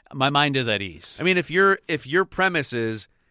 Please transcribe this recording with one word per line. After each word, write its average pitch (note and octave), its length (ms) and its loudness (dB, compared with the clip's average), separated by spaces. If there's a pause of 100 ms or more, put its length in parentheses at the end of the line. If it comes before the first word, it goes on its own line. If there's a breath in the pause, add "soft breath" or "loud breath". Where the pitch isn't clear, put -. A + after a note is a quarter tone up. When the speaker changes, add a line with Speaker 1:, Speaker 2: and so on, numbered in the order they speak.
(140)
Speaker 1:
my C3+ 160 0
mind D3 260 2
is B2+ 120 0
at G#2 140 0
ease. F2 380 -12
Speaker 2:
I C#3+ 40 -6
mean, F3+ 140 4
if E3+ 120 -2
your, F#3+ 380 4
if D3+ 180 -4
your E3+ 200 0
premise F3+ 480 -2
is, A2 340 -4 (240)